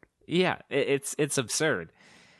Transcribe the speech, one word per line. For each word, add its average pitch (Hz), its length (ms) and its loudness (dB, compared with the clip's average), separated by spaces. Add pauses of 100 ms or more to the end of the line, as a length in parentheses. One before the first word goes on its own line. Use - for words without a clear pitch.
(260)
Yeah, 170 300 2 (140)
it, 127 180 0
it's, 139 300 0
it's 147 200 0
absurd. 117 520 -2 (500)